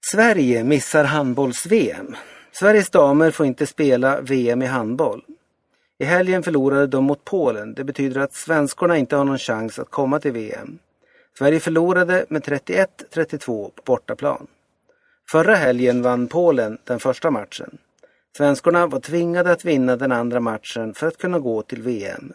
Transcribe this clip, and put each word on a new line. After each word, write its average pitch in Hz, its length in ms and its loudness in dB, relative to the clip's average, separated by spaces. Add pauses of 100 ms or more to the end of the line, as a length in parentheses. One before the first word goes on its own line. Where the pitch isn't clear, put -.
(120)
Sverige 165 520 4
missar 147 400 2
handbolls-V 139 840 0
M. - 260 -14 (360)
Sveriges 202 380 4
damer 151 400 6
får 151 160 0
inte 139 200 -2
spela 135 540 2
V 127 300 0
M 123 120 0
i 131 40 -2
handboll. 123 580 -4 (760)
I 127 60 -4
helgen 180 380 2
förlorade 139 440 2
de 135 180 0
mot 143 200 -2
Polen. 110 500 -2
Det 139 100 -10
betyder 135 360 -4
att - 140 -6
svenskorna 160 640 0
inte 143 200 0
har 139 80 2
någon 139 140 -2
chans 113 400 -6
att 127 120 -12
komma 143 300 -2
till 147 120 -4
V 110 220 -8
M. - 240 -16 (600)
Sverige 147 220 2
förlorade 175 680 0
med 151 160 -4
trettioett 180 680 -2
trettiotvå 127 640 -6
på - 80 -20
bortaplan. - 640 -4 (840)
Förra 165 240 4
helgen 123 480 2
vann 123 260 0
Polen 135 560 2
den 120 160 -4
första 139 300 -2
matchen. - 480 -8 (580)
Svenskorna 170 500 2
var 135 140 -4
tvingade 170 520 0
att 170 120 -2
vinna 131 320 2
den 127 160 -2
andra 120 280 -2
matchen 113 540 -6
för 151 120 -6
att 160 120 -4
kunna 180 200 -4
gå 117 240 -4
till 117 200 -12
V 110 240 -6
M. - 280 -14